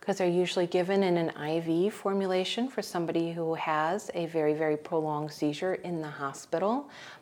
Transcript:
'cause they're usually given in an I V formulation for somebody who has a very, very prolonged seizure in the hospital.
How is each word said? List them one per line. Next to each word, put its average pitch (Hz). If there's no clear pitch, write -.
'cause 196
they're 185
usually 175
given 185
in 175
an 165
I 156
V 165
formulation 196
for 214
somebody 165
who 165
has 160
a 170
very, 156
very 156
prolonged 151
seizure 156
in 170
the 151
hospital. 165